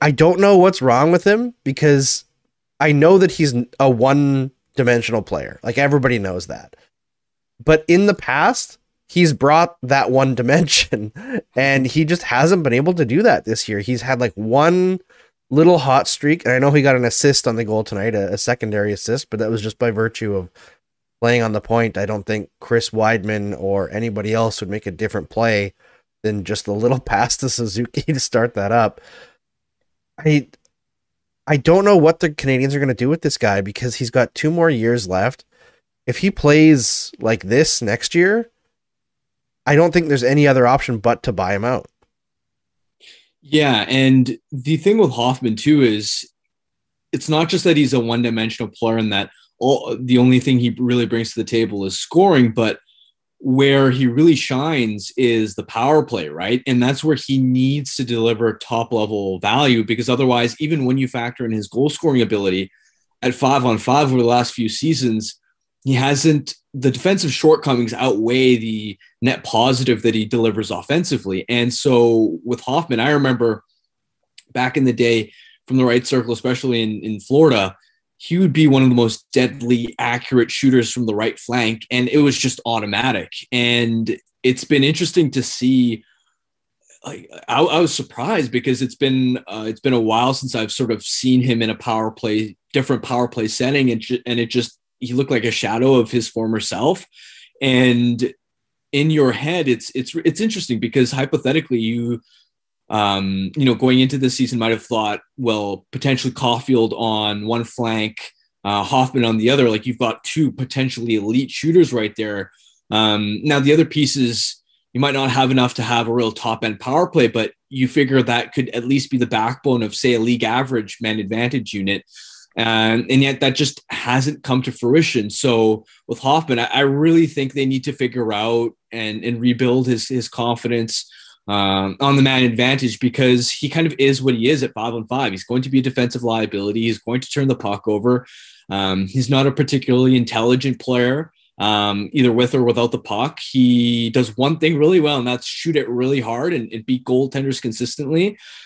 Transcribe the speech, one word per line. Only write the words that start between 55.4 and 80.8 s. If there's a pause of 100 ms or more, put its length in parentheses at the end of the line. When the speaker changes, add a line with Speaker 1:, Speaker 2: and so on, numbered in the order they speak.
Speaker 2:
the
power
play,
right?
And
that's
where
he
needs
to
deliver
top-level
value,
because
otherwise,
even
when
you
factor
in
his
goal-scoring
ability (500)
at
five-on-five
over
the
last
few
seasons, (460)
he
hasn't, (180)
the
defensive
shortcomings
outweigh
the (240)
net
positive
that
he
delivers
offensively.
And
so
with
Hoffman,
I
remember (920)
back
in
the
day (360)
from
the
right
circle,
especially
in,
in
Florida, (420)
he
would
be
one
of
the
most
deadly
accurate
shooters